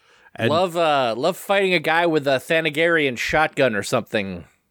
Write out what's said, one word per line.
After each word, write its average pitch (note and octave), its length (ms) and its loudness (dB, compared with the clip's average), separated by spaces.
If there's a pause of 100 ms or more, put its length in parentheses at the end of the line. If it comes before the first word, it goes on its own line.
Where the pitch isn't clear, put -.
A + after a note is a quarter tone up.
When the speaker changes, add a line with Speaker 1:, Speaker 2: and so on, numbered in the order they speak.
(360)
Speaker 1:
And A2+ 140 -2
Speaker 2:
Love, E3+ 280 0
uh, C#3+ 400 2
love D#3+ 200 -2
fighting G3 360 0
a F3 60 2
guy D#3+ 260 2
with D#3 220 0
a C3+ 120 4
Thanagarian D#3 800 0
shotgun C#3+ 580 0
or G2 80 -2
something G2 640 -4 (260)